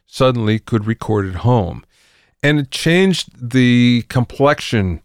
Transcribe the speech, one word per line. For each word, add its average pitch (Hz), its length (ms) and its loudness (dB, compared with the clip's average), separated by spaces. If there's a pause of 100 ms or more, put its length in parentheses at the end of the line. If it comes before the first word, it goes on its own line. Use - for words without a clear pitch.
(120)
suddenly 117 460 0
could 107 300 -4
record 104 420 -4
at 90 60 -12
home. 95 500 -2 (560)
And 151 180 2
it 139 120 -6
changed 180 580 0 (220)
the 123 580 4
complexion 120 960 0